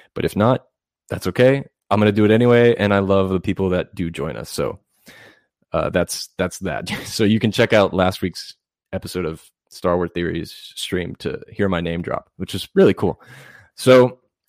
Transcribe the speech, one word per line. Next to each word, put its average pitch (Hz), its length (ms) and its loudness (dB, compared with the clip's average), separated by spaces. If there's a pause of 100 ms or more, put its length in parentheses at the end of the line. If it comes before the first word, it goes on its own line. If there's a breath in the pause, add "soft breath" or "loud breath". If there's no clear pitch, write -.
(140 loud breath)
But - 100 -8
if - 120 -4
not, 113 300 2 (440)
that's - 180 -8
okay. 131 380 2 (240)
I'm 101 100 2
gonna 107 140 4
do 107 100 2
it 104 80 6
anyway, 120 440 6
and 101 180 0
I 98 60 4
love 98 300 2
the 95 120 0
people 95 280 -2
that 87 260 -2
do 85 140 -6
join 71 280 -8
us. 62 120 -12
So, - 300 -6 (920 loud breath)
uh, 80 160 -2
that's, - 480 -4
that's 90 220 -4
that. 78 300 -8
<laughs> - 160 -10
So - 200 -2
you 107 140 2
can 110 120 0
check 113 220 2
out 101 200 4
last 92 280 0
week's - 340 -10 (380)
episode 90 320 -6
of 80 180 -10 (260)
Star 90 280 0
Wars 87 160 -2
Theory's 85 400 -6 (220)
stream 87 420 -6
to - 320 -8
hear 101 180 -6
my 87 140 -2
name 85 200 -6
drop, - 360 -8
which 92 180 -10
is - 200 -10
really 170 180 6
cool. - 280 -4 (540 loud breath)
So 127 440 4 (300)